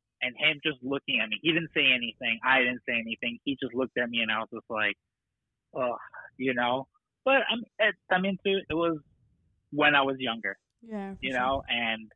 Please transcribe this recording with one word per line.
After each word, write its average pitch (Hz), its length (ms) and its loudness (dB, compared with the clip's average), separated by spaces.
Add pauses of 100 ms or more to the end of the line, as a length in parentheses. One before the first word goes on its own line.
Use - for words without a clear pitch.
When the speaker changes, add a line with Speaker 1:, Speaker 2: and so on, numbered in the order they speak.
(220)
Speaker 1:
and 123 140 -4
him 151 280 0
just 147 180 -2
looking 135 400 -2
at 110 60 -4
me. 107 140 -6
He 165 100 2
didn't 160 220 0
say 147 120 2
anything. 120 580 0
I 131 160 6
didn't 123 280 0
say 123 60 0
anything. 117 500 -4
He 139 180 -2
just 120 120 -4
looked 123 240 -2
at 120 120 0
me, 117 100 -2
and 113 100 0
I 110 80 0
was 110 140 -4
just 110 180 -10
like, 107 260 0 (760)
"Ugh," 123 240 -2 (380)
you 131 180 0
know? 123 320 0 (380)
But 269 260 4
I'm, 233 120 -4 (160)
it, 208 160 4 (160)
I 185 100 4
mean, 190 240 0
too, 196 240 2
it 151 60 -4
was 165 240 0 (760)
when 147 220 4
I 139 80 6
was 135 160 0
younger, 113 380 -4 (260)
Speaker 2:
Yeah, 202 300 -8
for 190 80 -12
Speaker 1:
you 131 120 -4
Speaker 2:
sure. 127 80 0
Speaker 1:
know? 135 280 0
And 113 480 -2